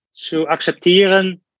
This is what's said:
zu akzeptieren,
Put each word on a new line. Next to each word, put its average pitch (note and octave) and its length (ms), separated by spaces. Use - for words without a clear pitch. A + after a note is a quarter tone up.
zu D#3+ 360
akzeptieren, F#3 960